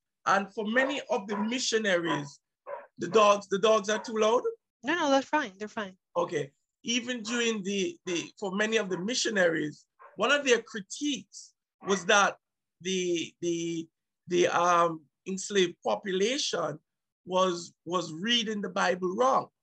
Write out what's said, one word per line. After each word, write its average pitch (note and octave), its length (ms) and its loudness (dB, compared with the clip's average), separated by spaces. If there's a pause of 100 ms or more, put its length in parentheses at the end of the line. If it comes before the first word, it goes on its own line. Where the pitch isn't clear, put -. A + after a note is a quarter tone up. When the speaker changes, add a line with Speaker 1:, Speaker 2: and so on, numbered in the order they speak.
(260)
Speaker 1:
And G3 280 0
for G#3+ 120 -4
many C4+ 340 0 (100)
of E3 180 -2
the G#3 80 -4
missionaries, G3+ 1000 -2 (600)
the F3 100 -6
dogs, G3+ 400 6
the G3 100 -2
dogs G#3+ 300 4
are G#3+ 100 0
too A3 200 -6
loud? A3 240 2 (420)
Speaker 2:
No, D4 100 0
no, D#4+ 160 0
they're C4+ 120 4
fine. C4 360 -2
They're G#3+ 100 -8
fine. G3 280 -8 (200)
Speaker 1:
Okay. F3 360 -2 (320)
Even A#3+ 380 -4
during A3+ 400 -2
the, F#3+ 420 -2
the, E3+ 340 -4
for F#3+ 140 -6
many G#3+ 240 0
of G3+ 140 -2
the F3+ 80 -4
missionaries, F3 880 -2 (320)
one A3 140 0
of C#4+ 140 2
their A#3+ 180 4
critiques - 920 -8 (320)
was F#3 200 0
that G3+ 300 4 (460)
the, F3+ 580 -2
the, E3+ 480 -4 (400)
the, F3 200 4
um, E3+ 520 4 (280)
enslaved F#3+ 560 0
population G3+ 920 -2 (480)
was, F3+ 480 0 (120)
was E3 280 -2
reading G#3+ 480 -2
the G3 80 -6
Bible F#3 480 -2
wrong A#3+ 300 2 (160)